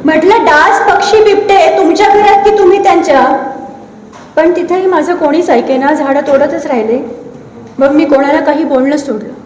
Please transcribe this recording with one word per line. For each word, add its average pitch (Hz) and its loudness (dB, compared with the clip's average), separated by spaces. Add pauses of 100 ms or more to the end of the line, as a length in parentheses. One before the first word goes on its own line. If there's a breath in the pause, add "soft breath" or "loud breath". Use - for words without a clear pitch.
म्हटलं, 320 2 (100)
"डास, 392 2
पक्षी, 427 2
बिबटे 392 2
तुमच्या 381 2
घरात 403 2
की 415 2
तुम्ही 392 2
त्यांच्या?" 277 0 (840)
पण 330 2
तिथेही 370 -2
माझं 339 0
कोणीच 320 -2
ऐकेना, 262 0
झाडं 277 -2
तोडतच 294 -2
राहिले. 240 -2 (800)
मग 269 2
मी 302 2
कोणाला 285 0
काही 285 -2
बोलणं 277 0
सोडलं. - -8 (140)